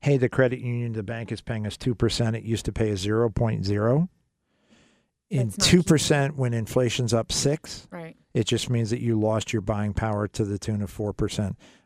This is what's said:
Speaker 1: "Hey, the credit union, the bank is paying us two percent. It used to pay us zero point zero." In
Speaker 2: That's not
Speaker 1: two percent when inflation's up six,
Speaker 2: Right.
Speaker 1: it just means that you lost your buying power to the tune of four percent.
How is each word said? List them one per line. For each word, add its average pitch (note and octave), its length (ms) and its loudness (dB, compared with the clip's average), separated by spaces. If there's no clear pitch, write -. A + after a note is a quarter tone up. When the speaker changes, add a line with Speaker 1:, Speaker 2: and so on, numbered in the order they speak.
Speaker 1:
"Hey, C#3+ 160 4
the B2 120 2
credit B2+ 300 -2
union, A#2+ 360 -4
the G#2+ 100 -6
bank A2+ 260 -8
is A2 100 -6
paying A2 240 -6
us G2+ 120 -6
two B2 180 -2
percent. A2+ 400 0
It A2+ 80 -6
used A2 220 -2
to A2 80 -4
pay A2 200 0
us G2 60 -2
zero G#2+ 320 2
point G#2+ 340 0
zero." A2+ 440 2
In C3 200 2
Speaker 2:
That's - 80 -10
not - 100 0
Speaker 1:
two F3 160 8
percent C#3+ 520 2
when B2+ 160 0
inflation's A#2 600 0
up A2+ 160 0
six, - 640 -2
Speaker 2:
Right. E3 240 -12
Speaker 1:
it A2 140 0
just - 200 0
means A#2 220 0
that A#2+ 100 -2
you A#2 160 0
lost G#2+ 360 0
your A2 100 0
buying G#2 320 -2
power G#2 320 0
to - 180 -2
the G2+ 140 -2
tune G#2 240 -2
of G#2 80 -6
four G#2 220 -4
percent. G2+ 440 -2